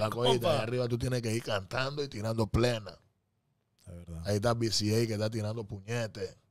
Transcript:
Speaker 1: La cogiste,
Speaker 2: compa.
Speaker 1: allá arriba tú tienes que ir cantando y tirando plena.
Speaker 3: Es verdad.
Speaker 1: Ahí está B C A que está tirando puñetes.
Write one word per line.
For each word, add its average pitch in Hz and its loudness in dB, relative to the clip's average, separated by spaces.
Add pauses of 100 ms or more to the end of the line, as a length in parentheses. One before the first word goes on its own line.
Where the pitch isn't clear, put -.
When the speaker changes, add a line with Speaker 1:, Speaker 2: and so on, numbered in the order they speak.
Speaker 1:
La 214 2
cogiste, 127 4
Speaker 2:
compa. 175 4
Speaker 1:
allá 135 2
arriba 123 0
tú 120 0
tienes 127 0
que 110 0
ir 117 0
cantando 127 -2
y 139 -4
tirando 113 0
plena. 113 2 (920)
Speaker 3:
Es 90 -12
verdad. 85 -10
Speaker 1:
Ahí 104 2
está 117 2
B 117 0
C 107 2 (100)
A 113 2
que 110 -4
está 107 0
tirando 110 -4
puñetes. 104 -6 (140)